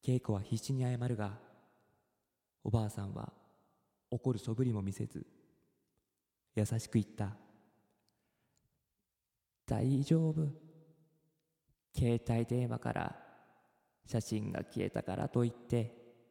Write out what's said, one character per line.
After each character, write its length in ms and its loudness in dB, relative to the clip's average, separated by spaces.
恵 140 4
子 120 -2
は 80 2
必 220 -2
死 100 -4
に 100 0
謝 140 0
る 200 -2
が、 220 -6
お 60 0
ば 140 4
あ 60 -2
さ 120 -8
ん 120 -8
は 180 -10
怒 220 0
る 60 0
素 160 -4
振 120 2
り 60 2
も 100 0
見 100 -2
せ 140 -6
ず、 200 -10
優 100 4
し 240 -2
く 60 -16
言 80 6
っ 40 -2
た。 300 -6
「大 360 4
丈 280 4
夫。 180 0
携 340 4
帯 180 2
電 220 0
話 100 -2
か 140 -4
ら 240 -4
写 140 0
真 320 -4
が 120 -4
消 220 -4
え 40 -4
た 120 -4
か 140 -4
ら 120 -2
と 160 2
い 40 2
っ 40 -4
て 440 -2